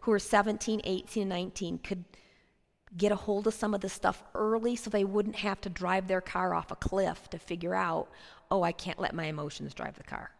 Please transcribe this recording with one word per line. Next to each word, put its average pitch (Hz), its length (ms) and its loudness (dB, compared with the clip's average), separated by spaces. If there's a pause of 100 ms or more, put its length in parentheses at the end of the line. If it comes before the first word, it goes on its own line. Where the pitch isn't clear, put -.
who 226 100 4
are 208 80 6
seventeen, 214 640 4
eighteen, 190 400 -2
and 190 60 0
nineteen 180 480 -4
could 180 260 -6 (960)
get 208 160 4
a - 20 2
hold 208 320 0
of 220 60 2
some 214 200 0
of 196 60 0
this 190 140 -4
stuff - 280 0 (140)
early 226 400 2
so 233 140 -8
they 208 160 4
wouldn't 208 320 0
have 196 240 -2
to 202 80 -6
drive 185 380 0
their 185 120 2
car 180 340 0
off 170 180 -2
a - 40 -6
cliff 185 540 0
to 170 100 -8
figure 175 340 -4
out, 175 360 0 (420)
"Oh, 185 120 4
I 170 100 2
can't - 260 -6
let - 160 0
my 165 100 -2
emotions 147 480 -6
drive 139 220 -8
the - 80 -18
car." - 360 -10